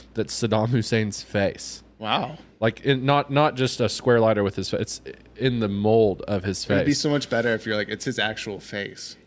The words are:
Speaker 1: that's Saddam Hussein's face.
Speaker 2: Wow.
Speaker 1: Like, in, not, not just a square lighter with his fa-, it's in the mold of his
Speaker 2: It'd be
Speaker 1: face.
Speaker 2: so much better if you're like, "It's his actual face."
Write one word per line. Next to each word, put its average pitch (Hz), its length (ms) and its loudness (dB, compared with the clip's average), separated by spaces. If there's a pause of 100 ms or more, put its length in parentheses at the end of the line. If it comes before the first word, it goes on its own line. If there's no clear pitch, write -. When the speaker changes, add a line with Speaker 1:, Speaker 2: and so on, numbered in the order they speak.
(140)
Speaker 1:
that's 110 280 -4
Saddam 110 260 2
Hussein's 110 540 0
face. - 600 -4 (160)
Speaker 2:
Wow. 117 400 -2 (220)
Speaker 1:
Like, 110 200 0
in, 131 240 0
not, 143 260 2
not 147 260 2
just 127 240 -2
a 110 80 2
square 120 320 2
lighter 110 220 4
with 98 140 -2
his 95 140 -6
fa-, 107 100 0
it's - 200 -6 (360)
in 120 240 0
the 107 80 0
mold 104 540 2
of 98 220 -4
his 98 200 -4
Speaker 2:
It'd 98 200 2
be 143 80 2
Speaker 1:
face. 135 80 -2
Speaker 2:
so 151 100 0
much 143 200 -2
better 117 240 2
if 107 120 -4
you're 110 100 -2
like, 104 120 -2
"It's 107 160 -8
his 123 140 -4
actual 107 420 -4
face." - 560 -10 (100)